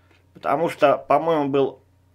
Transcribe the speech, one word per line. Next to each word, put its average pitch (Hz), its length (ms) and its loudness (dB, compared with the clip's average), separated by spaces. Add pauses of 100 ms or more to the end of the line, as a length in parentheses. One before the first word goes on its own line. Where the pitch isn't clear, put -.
(340)
Потому 151 360 -2
что, - 280 2
по-моему, 147 520 0
был, 139 320 -2 (340)